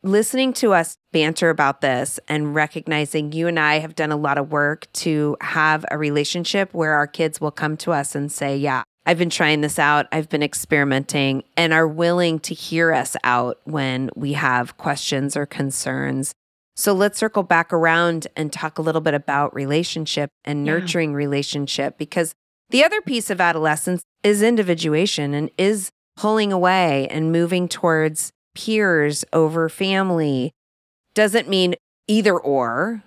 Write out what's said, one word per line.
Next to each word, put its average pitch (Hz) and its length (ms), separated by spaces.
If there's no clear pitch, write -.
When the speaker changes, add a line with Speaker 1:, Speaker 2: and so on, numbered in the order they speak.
Speaker 1:
Listening 226 520
to 220 180
us 165 240
banter 160 380
about 143 300
this 131 380
and 151 260
recognizing 151 800
you 165 140
and 170 120
I 151 200
have 160 160
done 156 160
a 151 60
lot 147 220
of 143 120
work 147 440
to 151 460
have 156 500
a 147 80
relationship 156 760
where 156 200
our 147 120
kids 160 340
will 151 120
come 151 260
to 170 140
us 143 220
and 143 180
say, 139 240
"Yeah, 135 260
I've 165 120
been 175 120
trying 151 300
this 151 180
out. 147 340
I've 156 160
been 147 140
experimenting," 139 1040
and 165 160
are 160 140
willing 170 540
to - 140
hear 165 380
us 139 300
out 123 420
when 131 520
we 143 160
have 127 440
questions 143 600
or 143 100
concerns. 135 880
So - 180
let's 202 260
circle 214 260
back 170 280
around 165 640
and 151 180
talk - 260
a 165 40
little 160 200
bit 156 120
about 143 400
relationship 147 760
and 143 220
Speaker 2:
Yeah. 151 60
Speaker 1:
nurturing 165 420
relationship, 143 840
because 160 360
the 262 120
other 415 200
piece 240 280
of 185 100
adolescence 156 640
is 202 180
individuation 170 920
and 151 240
is 196 320
pulling 214 360
away 180 580
and 160 200
moving 170 380
towards 156 640
peers 175 800
over 160 360
family. 165 840
Doesn't 208 340
mean 185 260
either 208 300
or. 143 680